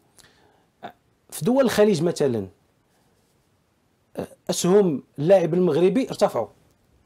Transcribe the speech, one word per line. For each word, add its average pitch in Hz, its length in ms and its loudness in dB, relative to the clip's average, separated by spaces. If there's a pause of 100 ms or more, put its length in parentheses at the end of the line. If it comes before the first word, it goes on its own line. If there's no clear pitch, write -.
(1300)
في - 160 -8
دول 254 200 2
الخليج 208 380 2
مثلًا، 120 440 -2 (2000)
أسهم 180 540 2 (160)
اللاعب 170 340 2
المغربي 180 560 0
ارتفعوا. 135 380 -4 (580)